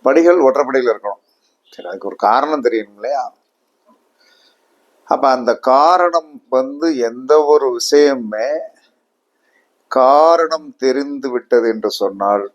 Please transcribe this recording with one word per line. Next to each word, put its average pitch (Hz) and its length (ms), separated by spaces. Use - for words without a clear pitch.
படிகள் 165 420
ஒற்றைப்படையில் 131 460
இருக்கணும். 101 280
சரி, - 160
அதுக்கு 98 220
ஒரு 95 60
காரணம் 131 500
தெரியணும் 107 280
இல்லையா? 127 300
அப்ப 143 220
அந்த 123 280
காரணம் 165 720
வந்து 139 400
எந்த 127 240
ஒரு 147 320
விஷயமுமே 123 720
காரணம் 156 840
தெரிந்து 135 580
விட்டது 120 400
என்று 107 260
சொன்னால் 101 540